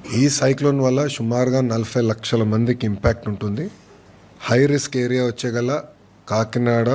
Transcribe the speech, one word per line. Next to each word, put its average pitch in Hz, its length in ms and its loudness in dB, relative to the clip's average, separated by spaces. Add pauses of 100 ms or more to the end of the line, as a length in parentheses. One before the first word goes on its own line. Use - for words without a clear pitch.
(140)
ఈ 131 140 4
సైక్లోన్ 139 520 2
వల్ల 131 260 2
సుమారుగా 123 540 0
నలభై 113 420 -2
లక్షల 113 400 0
మందికి 113 440 0
ఇంపాక్ట్ 110 420 -2
ఉంటుంది. 107 420 -6 (720)
హై 127 260 2
రిస్క్ 139 300 -2
ఏరియా 123 280 0
వచ్చే 117 260 -4
గల 123 300 -2 (480)
కాకినాడ, 117 680 2